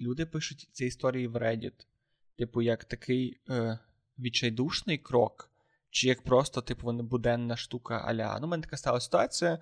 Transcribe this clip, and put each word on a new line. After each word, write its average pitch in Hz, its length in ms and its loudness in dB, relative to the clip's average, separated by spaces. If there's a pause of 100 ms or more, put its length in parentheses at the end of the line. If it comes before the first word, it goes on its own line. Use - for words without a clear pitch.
Люди 127 260 -2
пишуть - 460 -8
ці - 140 -4
історії 127 420 -2
в 117 80 -6
Reddit, 113 500 -2 (520)
типу, 120 240 0
як 117 220 2
такий, 127 560 -2 (100)
е, 117 280 -2 (400)
відчайдушний 123 800 0
крок, - 520 0 (400)
чи - 180 2
як 127 140 4
просто, 127 380 4
типу, - 260 -6
вона 120 160 -2
буденна 120 540 0
штука 117 500 -6
а-ля, 107 340 0
«Ну, 143 60 -4
в 170 40 -4
мене 165 120 -2
така 156 140 -10
стала 123 240 0
ситуація, - 600 2